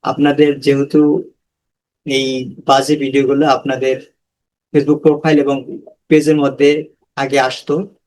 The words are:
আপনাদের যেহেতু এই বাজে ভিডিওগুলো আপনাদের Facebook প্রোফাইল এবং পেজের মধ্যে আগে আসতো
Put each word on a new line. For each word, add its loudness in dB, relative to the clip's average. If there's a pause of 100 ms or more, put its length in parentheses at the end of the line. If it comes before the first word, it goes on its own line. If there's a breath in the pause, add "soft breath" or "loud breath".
আপনাদের 2 (160)
যেহেতু 2 (1040)
এই -2 (400)
বাজে 2
ভিডিওগুলো 0
আপনাদের -2 (760)
Facebook 0
প্রোফাইল 2
এবং -2 (520)
পেজের 2
মধ্যে 2 (480)
আগে -2
আসতো -4 (320)